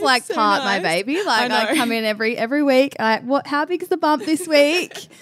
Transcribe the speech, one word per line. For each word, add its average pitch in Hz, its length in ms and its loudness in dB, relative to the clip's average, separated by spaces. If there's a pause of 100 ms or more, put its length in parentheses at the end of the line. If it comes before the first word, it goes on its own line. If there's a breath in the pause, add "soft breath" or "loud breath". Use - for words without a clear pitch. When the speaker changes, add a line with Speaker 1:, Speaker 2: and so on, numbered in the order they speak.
Speaker 1:
like, 254 160 4
Speaker 2:
so 403 140 -6
Speaker 1:
part 214 280 2
my 202 140 0
Speaker 2:
nice. 180 60 -4
Speaker 1:
baby. 185 400 -2
Like, 247 260 0
Speaker 2:
I 220 200 0
Speaker 1:
I - 20 0
Speaker 2:
know. - 80 0
Speaker 1:
come 240 120 0
in 226 140 -2
every, 220 320 -2
every 247 240 0
week. 277 380 2
I, 220 220 0
what, 262 260 -2
how 294 180 -2
big 349 160 -4
is 359 80 -12
the 359 80 0
bump 302 280 0
this 320 220 -2
week? 302 600 2 (140)